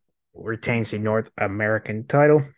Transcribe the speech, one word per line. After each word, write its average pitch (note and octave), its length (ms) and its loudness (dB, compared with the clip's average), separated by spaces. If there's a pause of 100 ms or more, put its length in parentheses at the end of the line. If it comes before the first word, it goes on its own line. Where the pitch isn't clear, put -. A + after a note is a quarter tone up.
(340)
retains A2 580 -4
the A2 60 -6
North A2 400 -2
American G#2+ 680 -4
title. D3 400 4 (120)